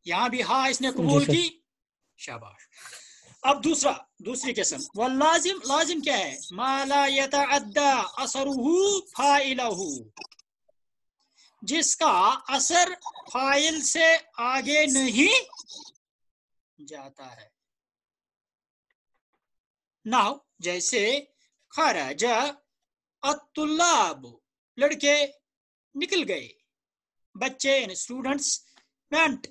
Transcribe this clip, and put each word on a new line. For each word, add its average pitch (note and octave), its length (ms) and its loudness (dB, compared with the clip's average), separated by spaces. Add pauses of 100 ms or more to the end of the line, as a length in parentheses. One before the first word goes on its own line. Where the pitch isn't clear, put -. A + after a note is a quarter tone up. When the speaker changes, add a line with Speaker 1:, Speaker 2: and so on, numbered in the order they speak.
Speaker 1:
यहाँ F#3+ 240 0
भी B3 100 -4
हाँ C4 300 0
इसने C4 180 -2
Speaker 2:
जी B3+ 140 -2
Speaker 1:
कबूल C#4+ 240 4
Speaker 2:
सर। - 60 2
Speaker 1:
की, E4 340 -2 (520)
शाबाश। A2 500 -18 (760)
अब C#4 140 2
दूसरा, C#4 480 -2 (140)
दूसरी B3 300 -6
किस्म, F#3 320 -4 (120)
वल B3 160 -2
लाजिम, E4 440 2
लाजिम D4+ 440 -2
क्या C#4 160 0
है? F3 240 -4 (120)
मा C4+ 320 -2
ला C#4 220 2
यतअद्दा C4+ 960 2
असरुहु C#4 1000 0
फाइलहु, B3 1080 0 (1500)
जिसका A#3+ 680 2
असर E4+ 600 0 (380)
फाइल C#4+ 500 0
से E4 340 4 (220)
आगे C4 480 0
नहीं C4+ 540 4 (1400)
जाता C#3 440 -20
है। B2+ 260 -20 (2500)
Now, A#3 320 0 (200)
जैसे G#3 720 -2 (400)
खरज F3 520 -2 (1000)
अत्तुल्लाब, C#4+ 1160 0 (380)
लड़के C#4+ 480 2 (680)
निकल F4 260 -2
गए, E3+ 320 -6 (840)
बच्चे C4+ 440 0
यानी F#3+ 160 -8
स्टूडेंट्स C4 680 -6 (460)
वेंट D#4 380 0